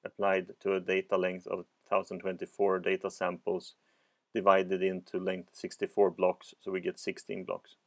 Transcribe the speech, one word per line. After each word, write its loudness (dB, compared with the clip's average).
applied 0
to 2
a 0
data 0
length -2
of -6
thousand 0
twenty-four 0
data 0
samples -4
divided 4
into -2
length -4
sixty-four 0
blocks, -2
so -8
we -4
get -6
sixteen -8
blocks. -10